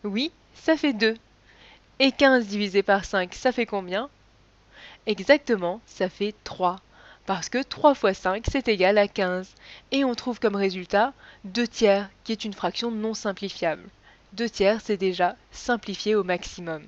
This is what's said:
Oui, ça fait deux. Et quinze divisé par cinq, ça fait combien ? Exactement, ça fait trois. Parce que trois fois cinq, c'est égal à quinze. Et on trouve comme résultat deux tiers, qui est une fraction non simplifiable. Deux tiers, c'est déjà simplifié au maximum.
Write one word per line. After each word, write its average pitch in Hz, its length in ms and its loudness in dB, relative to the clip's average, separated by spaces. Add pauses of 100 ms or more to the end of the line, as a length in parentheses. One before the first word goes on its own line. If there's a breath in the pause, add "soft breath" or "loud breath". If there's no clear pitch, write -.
Oui, 220 260 -4 (240)
ça 320 220 2
fait 285 160 0
deux. 220 240 0 (800 soft breath)
Et 269 140 4
quinze 262 340 4
divisé 202 360 0
par 196 220 2
cinq, 180 300 -4
ça 254 180 0
fait 233 140 -2
combien ? 196 420 -6 (960 loud breath)
Exactement, 208 800 2
ça 185 220 -4
fait 208 260 -6 (100)
trois. 180 320 -2 (500 loud breath)
Parce 185 220 -4
que 254 140 -2
trois - 320 4
fois 196 200 2
cinq, 190 360 -4
c'est 262 180 -2
égal 196 300 4
à 202 100 4
quinze. 185 460 -4 (360 loud breath)
Et 277 140 2
on 247 100 0
trouve 233 240 -6
comme 208 180 0
résultat 196 560 0 (320 loud breath)
deux 214 220 -2
tiers, 202 420 2 (160)
qui 226 80 -6
est 220 120 -6
une 208 80 -6
fraction 196 380 -4
non 220 240 -4
simplifiable. 185 680 -4 (500 soft breath)
Deux 220 160 -4
tiers, 208 320 2
c'est 208 160 -2
déjà 180 400 0 (140)
simplifié 214 640 -4
au 196 100 2
maximum. 170 640 -6